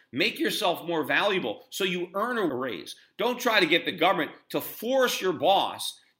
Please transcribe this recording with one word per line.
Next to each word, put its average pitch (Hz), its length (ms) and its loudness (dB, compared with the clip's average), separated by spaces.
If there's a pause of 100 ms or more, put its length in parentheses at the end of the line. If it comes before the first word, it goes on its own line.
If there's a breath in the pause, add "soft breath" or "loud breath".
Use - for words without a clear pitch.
(120 soft breath)
make 185 280 -2
yourself 180 480 -2
more 160 160 0
valuable 147 680 0
so - 140 -6
you 180 320 -2
earn 233 240 -2
a 156 160 0
raise. 120 400 -6 (240 soft breath)
Don't 240 200 -2
try 220 200 4
to 180 80 6
get 165 180 4
the 147 60 -4
government 175 400 2 (180)
to 151 100 -2
force 247 640 0
your 185 120 0
boss 139 640 0 (200 soft breath)